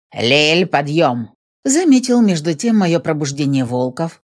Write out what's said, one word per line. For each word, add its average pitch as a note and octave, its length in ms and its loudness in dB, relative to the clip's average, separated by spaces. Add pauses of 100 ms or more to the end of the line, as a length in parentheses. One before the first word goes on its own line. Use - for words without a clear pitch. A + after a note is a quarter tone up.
(160)
«Лель, D3+ 500 2
подъем!» C#3+ 640 -2 (340)
Заметил C4 560 2
между E3+ 340 0
тем A3 240 0
мое E3+ 220 2
пробуждение C#3 640 -2
Волков, B2+ 560 -6 (120)